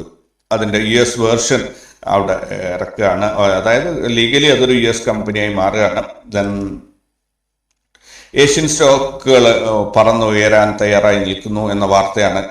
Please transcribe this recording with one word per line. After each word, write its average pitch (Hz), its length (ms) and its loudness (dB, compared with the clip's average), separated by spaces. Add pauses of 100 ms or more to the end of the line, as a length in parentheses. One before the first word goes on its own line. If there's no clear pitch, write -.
(520)
അതിന്റെ 107 260 -2
യു 110 220 2
എസ് 120 200 0
വേർഷൻ 117 400 0 (460)
അവിടെ 98 340 -2 (340)
ഇറക്കുകയാണ്. 95 500 -2
അതായത് 113 920 0
ലീഗലി 127 300 2
അതൊരു 127 260 2
യു 117 160 0
എസ് 113 180 -4
കമ്പനിയായി 104 480 -4
മാറുകയാണ്. 98 480 0 (280)
Then 101 460 -6 (1600)
ഏഷ്യൻ 147 320 2
സ്റ്റോക്കുകൾ, 135 800 2
ഏഹ്, 110 480 0
പറന്നുയരാൻ 107 840 2
തയ്യാറായി 104 380 2
നിൽക്കുന്നു 104 540 -6
എന്ന 101 120 -2
വാർത്തയാണ് 98 680 0